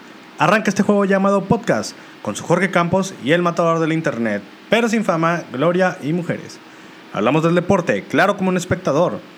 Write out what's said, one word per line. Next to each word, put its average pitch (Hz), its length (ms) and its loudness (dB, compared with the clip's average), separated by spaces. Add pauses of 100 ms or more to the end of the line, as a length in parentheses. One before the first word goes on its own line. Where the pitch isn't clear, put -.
(380)
Arranca 190 320 2
este 202 120 0
juego 202 220 2
llamado 196 400 2
podcast, 185 500 -2 (280)
con 104 160 -8
su - 80 -12
Jorge 180 260 2
Campos 185 500 0
y 123 120 2
el 175 80 2
matador 170 380 0
del 160 120 0
internet, 117 500 -2 (280)
pero 233 180 2
sin 214 160 0
fama, 165 480 0
gloria 175 500 0
y 143 120 -2
mujeres. 170 440 -6 (540)
Hablamos 127 320 2
del 170 100 4
deporte, 175 520 0
claro, 190 320 2
como 190 100 -2
un 185 80 0
espectador. 165 640 -2 (180)